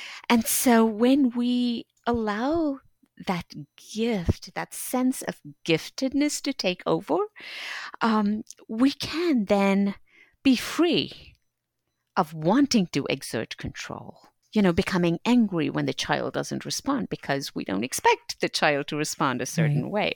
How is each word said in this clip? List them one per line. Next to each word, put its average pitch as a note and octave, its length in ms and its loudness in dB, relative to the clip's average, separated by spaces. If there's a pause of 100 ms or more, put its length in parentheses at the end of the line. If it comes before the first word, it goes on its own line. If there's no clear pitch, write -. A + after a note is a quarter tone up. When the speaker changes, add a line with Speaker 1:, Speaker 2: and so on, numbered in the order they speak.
(280)
Speaker 1:
And A#3 180 2
so A#3 380 4
when A#3+ 460 4
we A#3+ 560 -2 (200)
allow B3 720 0 (460)
that F3 280 -4 (400)
gift, G#3+ 600 -2
that E3 200 -10
sense - 480 -2
of - 180 -8 (240)
giftedness C4 800 -2
to C#4 100 -4
take F#3 320 -4
over, F#3+ 320 0 (840)
um, G#3+ 420 2 (260)
we A#3+ 220 2
can D4+ 560 0
then G3 480 2 (480)
be C4 140 6
free - 760 -2 (840)
of E3 180 0
wanting F#3+ 540 2
to C#3 200 -2
exert - 480 -6
control, - 720 -12 (240)
you G#3+ 100 4
know, F3+ 100 6
becoming F3 520 0
angry G3+ 460 2
when D3 160 -2
the C3+ 80 -2
child C3 400 -4
doesn't C#3+ 300 -6
respond A#3+ 440 -4
because C#3+ 460 -6
we - 100 -6
don't G3 200 -4
expect - 560 0
the F3 80 0
child D3 380 0
to D#3 100 -6
respond D3 440 -2
a C3+ 60 -4
certain D3 380 0
Speaker 2:
Right. - 80 -6
Speaker 1:
way, G3 240 0